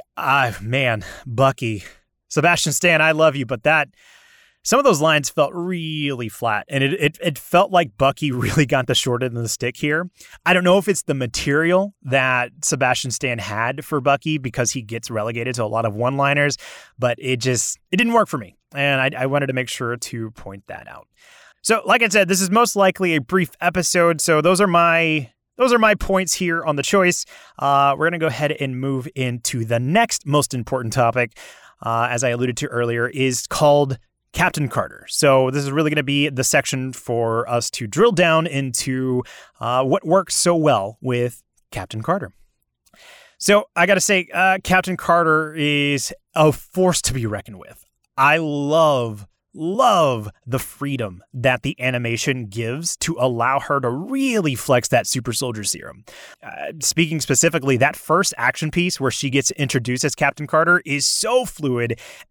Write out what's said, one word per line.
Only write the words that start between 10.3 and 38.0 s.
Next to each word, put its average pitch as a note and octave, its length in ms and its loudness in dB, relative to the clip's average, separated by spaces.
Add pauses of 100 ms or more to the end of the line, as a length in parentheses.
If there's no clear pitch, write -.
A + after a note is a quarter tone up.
I - 80 4
don't F3+ 120 2
know F3+ 120 6
if G3 100 0
it's - 180 0
the D3+ 100 -2
material D#3+ 880 0
that B2+ 480 0 (120)
Sebastian B2+ 480 0
Stan A#2+ 280 -4
had A2+ 480 -6
for D3 160 -4
Bucky C#3+ 340 0
because B2+ 360 -4
he B2+ 100 -6
gets A2+ 280 -10
relegated A#2 440 -4
to A#2 100 -2
a - 0 -
lot A2+ 220 -2
of G#2 80 -4
one-liners, C#3 640 0 (400)
but A#2+ 200 0
it B2+ 200 -2
just, B2 400 -2 (120)
it F#3 60 -14
didn't A#3 160 0
work A3+ 160 4
for - 80 -6
me, G2+ 180 -10 (200)
and C#3 260 0
I, C3 220 -2
I C3+ 40 0
wanted C#3 200 0
to C3 80 -2
make B2+ 160 -4
sure A#2+ 260 -6
to A2+ 360 -8
point G2 340 -18
that - 220 -16
out. - 200 -20 (540)
So, A3 240 2
like A#3 160 2
I A3+ 60 2
said, F#3+ 200 2
this F#3 140 2
is F3+ 80 -2
most A3+ 260 2
likely F#3+ 380 2
a D3 60 0
brief F3+ 320 -2 (100)
episode, E3+ 580 2
so D3+ 220 2
those F3 180 4
are G#3 60 4
my, E3 640 2 (280)
those B3 140 4
are A#3+ 60 6
my G#3+ 160 4
points F#3+ 380 0
here E3 320 -2
on D3+ 120 0
the C#3 60 -2
choice. F3+ 420 2 (340)
Uh, C#3 380 4
we're D#3 100 0
gonna E3+ 120 -2
go D#3+ 80 0
ahead D3 260 -2
and C3 280 -4
move C3 340 -4
into B2 500 -4
the A#2 140 0
next E3+ 480 0
most C#3+ 280 0
important A#2+ 380 -4
topic, A#2+ 460 0 (440)
uh, A#2 280 0
as A#2+ 140 -2
I B2 60 2
alluded A#2+ 280 -2
to D3 100 -4
earlier, A#2 400 -2
is C3 380 -2
called C#3+ 520 2 (340)
Captain E3 340 0
Carter. - 420 -6
So C3 420 4
this C#3+ 120 -2
is C#3 80 -6
really D3+ 200 0
gonna D3+ 120 0
be C#3+ 280 0
the C3 120 -2
section C3 500 -2
for A#2 560 -2
us A#2+ 240 -2
to A#2+ 140 -8
drill G#3+ 260 2